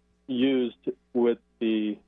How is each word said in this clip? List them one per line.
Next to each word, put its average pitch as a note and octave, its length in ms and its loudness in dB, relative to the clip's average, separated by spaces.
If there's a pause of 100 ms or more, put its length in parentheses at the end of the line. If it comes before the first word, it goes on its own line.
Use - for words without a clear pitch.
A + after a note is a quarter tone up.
(260)
used B2+ 640 -2 (240)
with A#2+ 240 2 (200)
the, G#2+ 380 -2 (120)